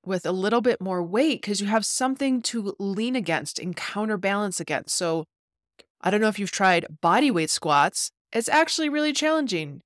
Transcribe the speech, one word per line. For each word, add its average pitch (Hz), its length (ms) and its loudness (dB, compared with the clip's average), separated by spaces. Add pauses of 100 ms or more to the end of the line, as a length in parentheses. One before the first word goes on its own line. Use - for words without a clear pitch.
with 185 200 -4
a 170 60 -2
little 202 300 2
bit 226 200 2
more 185 220 -2
weight 233 400 0
'cause 202 180 -4
you 202 60 -4
have 214 180 2
something 262 560 0
to 214 380 -6
lean 214 380 -2
against 165 420 -2
and 175 160 -6
counterbalance 202 840 -2
against. - 340 -4
So 165 300 -2 (760)
I 185 120 0
don't 208 80 2
know 220 80 4
if 208 100 -2
you've 196 140 -4
tried 180 480 2
body 220 280 6
weight 165 220 2
squats. 151 640 2 (200)
It's 233 160 -2
actually 311 400 2
really 302 240 0
challenging. 247 720 -2